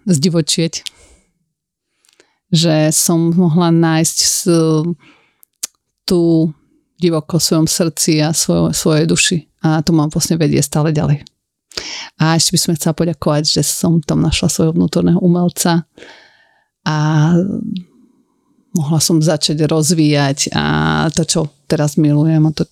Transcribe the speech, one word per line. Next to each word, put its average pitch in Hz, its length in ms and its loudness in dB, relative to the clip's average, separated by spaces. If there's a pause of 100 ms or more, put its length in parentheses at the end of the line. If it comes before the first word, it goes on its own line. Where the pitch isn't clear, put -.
zdivočieť. 165 800 -2 (1700)
Že 156 400 2
som 165 400 0
mohla 170 400 2
nájsť 165 500 2
s-, 160 640 0 (1200)
tú 165 480 0 (480)
divoko 165 400 -2
v - 80 0
svojom 160 200 2
srdci 165 520 0
a 156 160 0
svo-, 170 360 0
svojej 156 360 0
duši. 175 300 0 (260)
A 160 160 2
to 151 160 -2
ma 151 100 2
vlastne 160 300 -2
vedie 147 240 0
stále 156 320 0
ďalej. 147 320 0 (960)
A 160 160 2
ešte - 180 0
by 165 60 0
som 170 160 -2
chcela 160 180 -2
poďakovať, 156 540 -2
že - 160 0
som 170 400 0
tam 156 160 -2
našla 160 320 -2
svojho 160 240 0
vnútorného 170 440 0
umelca 175 680 0 (960)
a 156 100 -4 (1800)
mohla 156 240 -2
som 170 180 2
začať 156 460 0
rozvíjať 147 880 0
a 73 100 -2 (460)
to, 165 140 0
čo 165 160 -2 (260)
teraz 147 320 -2
milujem 156 480 4
a 151 80 0
to, - 180 -4